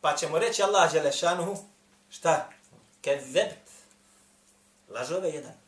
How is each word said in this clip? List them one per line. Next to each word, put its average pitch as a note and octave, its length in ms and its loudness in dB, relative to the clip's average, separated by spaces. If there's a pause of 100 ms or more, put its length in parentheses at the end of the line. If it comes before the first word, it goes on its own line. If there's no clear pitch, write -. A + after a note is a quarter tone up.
Pa D3 140 2
će D#3 140 -2
mu D#3+ 100 2
reći A3+ 240 0
Allah G3 280 4
Đelešanuhu: F3 720 0 (440)
"Šta? - 400 0 (520)
Kezebt. C#3 680 -2 (1200)
Lažove D#3 400 -4
jedan. C#3+ 240 -10 (140)